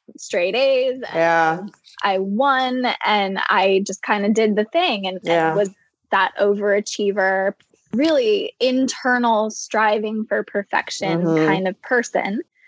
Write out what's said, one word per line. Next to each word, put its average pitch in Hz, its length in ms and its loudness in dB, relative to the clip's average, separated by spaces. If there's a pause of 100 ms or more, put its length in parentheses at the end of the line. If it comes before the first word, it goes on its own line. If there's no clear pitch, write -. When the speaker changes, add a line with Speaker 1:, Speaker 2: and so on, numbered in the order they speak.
(180)
Speaker 1:
straight 190 380 -2
A's 262 380 2
and 262 100 -12 (100)
Speaker 2:
Yeah. 165 520 2 (380)
Speaker 1:
I 196 160 2
won, 254 680 0 (180)
and 196 360 0 (100)
I 196 360 2
just - 180 -10
kinda 208 260 0
did 214 260 2
the 214 100 0
thing 254 420 -2
and, 185 100 -6
and 180 80 -14
Speaker 2:
Yeah. 165 300 2
Speaker 1:
was 196 140 0 (420)
that 190 280 0
overachiever, 202 1120 0 (400)
really 240 640 2
internal 247 920 0
striving 214 760 -2
for 208 180 -2
perfection - 800 -4
Speaker 2:
Mm-hmm. 160 240 2
Speaker 1:
kind 170 200 0
of 185 140 -6
person. 240 600 -2 (260)